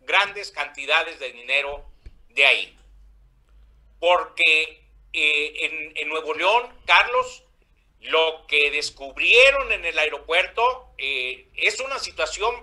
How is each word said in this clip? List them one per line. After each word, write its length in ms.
grandes 500
cantidades 680
de 140
dinero 500
de 160
ahí. 340
Porque, 840
eh, 540
en, 320
en 120
Nuevo 240
León, 300
Carlos, 560
lo 460
que 220
descubrieron 1000
en 140
el 120
aeropuerto, 1000
eh, 560
es 240
una 180
situación 640